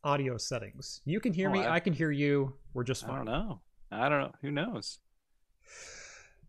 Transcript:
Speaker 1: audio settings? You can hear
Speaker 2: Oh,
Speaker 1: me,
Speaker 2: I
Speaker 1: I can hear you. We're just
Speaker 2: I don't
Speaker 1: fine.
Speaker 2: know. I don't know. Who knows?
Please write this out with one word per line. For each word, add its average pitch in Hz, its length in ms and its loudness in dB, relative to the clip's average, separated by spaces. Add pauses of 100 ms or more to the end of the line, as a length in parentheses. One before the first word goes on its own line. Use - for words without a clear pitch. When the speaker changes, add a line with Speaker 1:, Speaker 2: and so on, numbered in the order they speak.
Speaker 1:
audio 143 320 2
settings? - 680 -8
You 165 140 2
can - 120 2
hear 190 180 2
Speaker 2:
Oh, 190 40 2
Speaker 1:
me, 190 60 4
Speaker 2:
I 165 160 2
Speaker 1:
I 170 40 4
can 170 140 2
hear 156 160 2
you. 143 460 4 (180)
We're 123 100 0
just 123 200 -2
Speaker 2:
I 110 60 -12
don't 131 80 -4
Speaker 1:
fine. 127 80 -4
Speaker 2:
know. 151 360 -2 (300)
I 117 180 2
don't 147 100 4
know. 139 120 -2 (100)
Who 139 80 -4
knows? 147 480 -4 (1500)